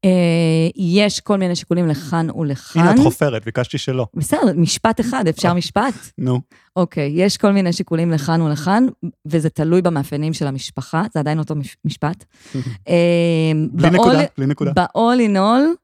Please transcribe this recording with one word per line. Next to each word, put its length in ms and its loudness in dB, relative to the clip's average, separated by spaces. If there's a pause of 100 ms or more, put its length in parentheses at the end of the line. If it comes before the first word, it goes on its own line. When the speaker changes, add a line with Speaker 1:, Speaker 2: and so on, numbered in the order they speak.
Speaker 1:
אה, 40 6 (640)
יש 440 0
כל 180 -2
מיני 180 -2
שיקולים 320 -2
לכאן 480 -2
ולכאן. 460 -4
Speaker 2:
הנה, 120 6
את 60 6
חופרת, 460 0
ביקשתי 320 -4
שלא. 360 -2
Speaker 1:
בסדר, 420 0
משפט 440 0
אחד, 280 -2
אפשר 220 0
Speaker 2:
אה, 40 0
Speaker 1:
משפט? 400 -2 (240)
Speaker 2:
נו. 220 -2 (360)
Speaker 1:
אוקיי, 400 -2
יש 220 0
כל 140 2
מיני 220 0
שיקולים 380 -2
לכאן 300 0
ולכאן, 440 0 (400)
וזה 240 -2
תלוי 320 0
במאפיינים 520 -2
של 140 -4
המשפחה, 560 -6 (100)
זה 60 -2
עדיין 200 -2
אותו 160 -4
מש-, 300 -8
משפט. 400 -6 (300)
Speaker 2:
<laughs> 340 -10
Speaker 1:
אה, 40 2 (760)
Speaker 2:
בלי 180 2
Speaker 1:
ב-all 40 2
Speaker 2:
נקודה, 300 4 (140)
בלי 80 -2
נקודה. 300 -2
Speaker 1:
ב-all 540 2
in 60 0
all 480 2